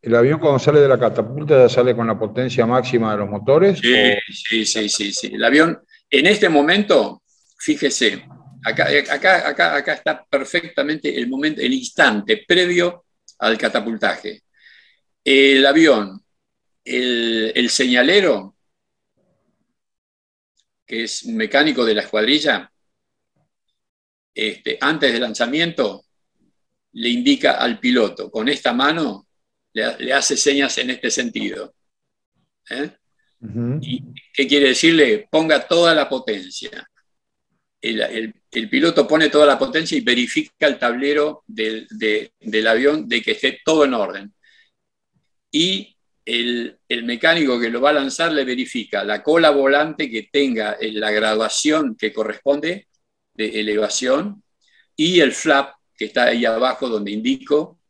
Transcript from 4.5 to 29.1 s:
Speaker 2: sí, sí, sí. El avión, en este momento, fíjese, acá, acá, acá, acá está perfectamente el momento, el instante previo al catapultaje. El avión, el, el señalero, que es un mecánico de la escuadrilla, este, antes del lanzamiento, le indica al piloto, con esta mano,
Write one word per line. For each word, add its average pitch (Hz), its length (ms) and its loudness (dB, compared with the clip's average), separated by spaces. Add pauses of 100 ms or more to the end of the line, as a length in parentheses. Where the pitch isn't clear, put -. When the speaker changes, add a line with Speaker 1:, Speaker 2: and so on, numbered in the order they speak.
Speaker 2:
sí, 107 240 -2
sí, 101 240 -4
sí. 104 200 -8
El 110 120 -2
avión, 156 360 4 (280)
en 135 180 4
este 202 220 4
momento, 160 720 2 (340)
fíjese, 135 680 -2 (380)
acá, 120 240 -2 (200)
acá, 156 380 2
acá, 160 300 0
acá 147 160 -4
está - 320 -6
perfectamente 147 920 -4
el 120 120 -4
momento, 156 320 -4
el 127 100 0
instante 120 760 0
previo 175 600 0 (340)
al 110 180 0
catapultaje. 110 840 -4 (800)
El 135 420 6
avión, 131 560 4 (640)
el, 117 680 -2
el 123 140 -2
señalero, 131 840 0 (2250)
que 113 180 -8
es - 200 -10
un 117 120 -8
mecánico 127 480 0
de 110 120 2
la 104 80 0
escuadrilla, 120 680 0 (1600)
este, 110 460 -6
antes 143 320 0
del 117 100 -2
lanzamiento, 123 840 -4 (880)
le 113 160 -4
indica 131 440 0
al 123 260 -2
piloto, 120 520 -2
con 110 160 -4
esta 151 240 -2
mano, 131 560 -2 (460)